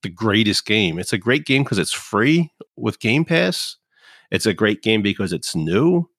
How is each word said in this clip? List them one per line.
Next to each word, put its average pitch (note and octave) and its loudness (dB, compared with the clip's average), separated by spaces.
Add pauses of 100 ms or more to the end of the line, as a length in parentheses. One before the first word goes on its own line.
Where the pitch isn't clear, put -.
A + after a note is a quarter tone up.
the G2+ -6
greatest G#2 2
game. F#2+ 0
It's - -6
a A2+ -2
great B2 0
game C#3 2
'cause G#2+ -2
it's E2 -2
free D3+ 0 (240)
with - -6
Game C3+ 0
Pass. F3+ -2 (540)
It's F#2+ -2
a G#2+ 2
great G#2+ 0
game A2 2
because G2 -2
it's - -6
new B2 0 (120)